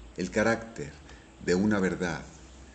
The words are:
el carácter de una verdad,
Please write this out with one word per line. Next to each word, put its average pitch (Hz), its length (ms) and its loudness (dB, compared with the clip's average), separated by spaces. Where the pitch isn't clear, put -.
el 92 120 -2
carácter 110 640 0
de 90 100 4
una 104 240 4
verdad, 85 420 0